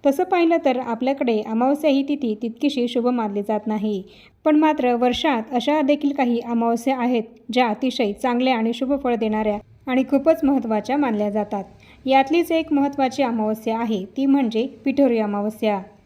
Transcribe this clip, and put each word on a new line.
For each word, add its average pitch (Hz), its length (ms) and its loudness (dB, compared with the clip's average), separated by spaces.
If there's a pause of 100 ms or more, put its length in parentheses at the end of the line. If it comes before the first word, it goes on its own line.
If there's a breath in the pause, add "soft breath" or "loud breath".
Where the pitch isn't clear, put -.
तसं 277 200 2
पाहिलं 339 420 2
तर 254 140 2
आपल्याकडे 240 600 -2
अमावस्या 269 480 0
ही 277 180 2
तिथी 285 340 -2
तितकीशी 247 460 -2
शुभ 240 220 -2
मानली 214 320 -2
जात 208 260 -4
नाही, 214 340 -2 (440 loud breath)
पण 302 100 4
मात्र 302 400 4
वर्षात 247 580 0
अशा 285 280 2
देखील 294 320 2
काही 240 280 0
अमावस्या 233 560 0
आहेत, 240 260 0 (280)
ज्या 247 160 2
अतिशय 226 460 -2
चांगल्या 247 420 0
आणि 226 180 0
शुभ 254 180 -4 (120)
फळ 240 120 0
देणाऱ्या 214 420 -2 (300)
आणि 262 220 2
खूपच 320 340 2
महत्त्वाच्या 240 540 0
मानल्या 214 320 0
जातात. 208 340 -4 (420 soft breath)
यातलीच 269 460 2
एक 320 220 0
महत्त्वाची 277 500 0
अमावस्या 226 560 -2
आहे, 214 280 -2
ती 269 180 -4
म्हणजे 262 400 2 (200)
पिठोरी 269 340 2
अमावस्या. 208 600 -2 (260)